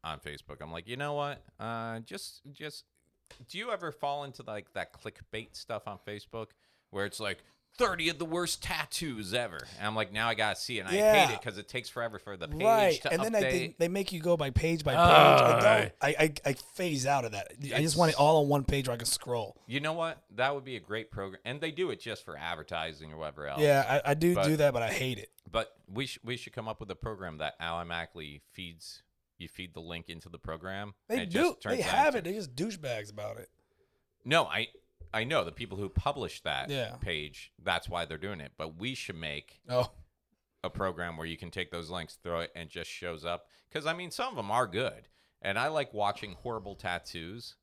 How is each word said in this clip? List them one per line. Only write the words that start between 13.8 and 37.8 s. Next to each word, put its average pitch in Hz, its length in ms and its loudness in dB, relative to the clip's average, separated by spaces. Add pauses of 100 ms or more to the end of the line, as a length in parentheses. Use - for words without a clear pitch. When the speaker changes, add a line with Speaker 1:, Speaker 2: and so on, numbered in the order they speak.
Speaker 2:
make 190 220 -2
you 175 100 -6
go 175 140 4
by 143 140 -2
page 160 340 2
by 139 100 2
page. 156 60 4
I 175 60 10
Speaker 1:
Ugh. 139 560 12
Speaker 2:
don't. 110 400 8
I, 143 180 2
I, 156 140 6 (160)
I 135 40 2
phase 151 520 -2
out 135 180 2
of 107 100 -4
that. 98 180 -6 (100)
I - 60 -6
just 135 160 0
Speaker 1:
It's 156 120 2
Speaker 2:
want 160 160 8
it - 80 0
all 151 220 10
on 127 80 4
one 139 160 6
page 139 220 2
where 120 80 -2
I - 20 -10
can 117 80 -8
scroll. 117 500 -2 (120)
Speaker 1:
You 135 140 -2
know 156 120 0
what? 165 280 -4 (100)
That 131 240 2
would 135 100 -8
be 127 120 -8
a - 40 -8
great 107 300 -6
program. 98 340 -6
And 139 160 -6
they 160 100 -4
do 156 200 -2
it 101 100 -8
just 107 240 -8
for 80 100 -12
advertising 78 760 -6
or 78 40 -12
whatever 73 300 -8
else. 71 140 -2
Speaker 2:
Yeah, 139 420 4
I, 143 80 2
I - 40 4
do 170 180 4
Speaker 1:
But 196 140 4
Speaker 2:
do 156 100 2
that, 147 160 4
but 120 80 0
I 110 100 -2
hate 127 280 -4
it. - 100 -16 (200)
Speaker 1:
But 110 260 -2 (120)
we 120 200 -6
sh-, - 160 -12
we 120 140 -4
should - 160 -14
come 110 140 -8
up 110 120 -8
with 104 100 -14
a 90 60 -8
program 92 420 -8
that 76 240 -4
automatically 85 800 -6 (120)
feeds, 82 500 -14 (340)
you 87 100 -12
feed 90 260 -14
the 85 80 -12
link 85 280 -10
into 82 200 -14
the 82 80 -16
program, 95 560 -8 (140)
Speaker 2:
They 226 80 -2
Speaker 1:
and 262 80 -2
it 175 60 -8
Speaker 2:
do. 190 100 0 (120)
Speaker 1:
just - 100 -14
turns - 160 -2
Speaker 2:
They 208 60 -2
Speaker 1:
that - 60 -2
Speaker 2:
have 277 260 4
Speaker 1:
into 175 140 -4
Speaker 2:
it. 190 40 -4
They're 214 80 -6
just 135 140 -12
douchebags 135 560 -6
about 104 260 -8
it. 98 120 -16 (720)
Speaker 1:
No, 135 220 4
I, 104 220 -2 (460)
I 110 120 0
know 151 180 2
the 139 80 -4
people 98 260 -10
who 101 120 -4
publish 139 540 -2
that 69 260 -2
Speaker 2:
Yeah. 123 320 -4
Speaker 1:
page. 76 500 -6 (100)
That's 85 280 -2